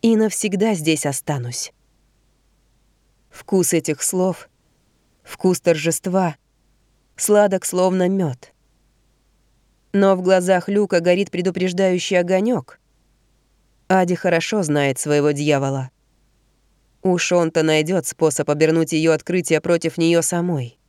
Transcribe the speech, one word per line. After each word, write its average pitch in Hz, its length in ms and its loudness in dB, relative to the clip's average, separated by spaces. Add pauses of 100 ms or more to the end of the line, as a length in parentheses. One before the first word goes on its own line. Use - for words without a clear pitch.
И 226 140 4
навсегда 214 580 -2
здесь 156 320 -2
останусь». 135 680 -6 (1600)
Вкус - 420 -2
этих 160 300 -2
слов, 185 460 -2 (760)
вкус - 380 -2
торжества, 165 760 -2 (800)
сладок, 208 480 2
словно 185 440 0
мёд. 180 440 -4 (1400)
Но 196 240 4
в 185 60 -6
глазах 180 460 2
Люка 202 320 0
горит 180 300 0
предупреждающий 180 880 -2
огонёк. 190 640 -2 (1080)
Ади 185 260 2
хорошо 170 480 -2
знает 143 360 0
своего 147 320 2
дьявола. 139 600 -2 (1120)
Уж 180 300 0
он-то 170 300 0
найдёт 156 440 0
способ - 440 -2
обернуть 156 420 2
её 160 200 2
открытие 160 480 -2
против 165 380 -2
неё 170 240 2
самой. 170 560 -4 (100)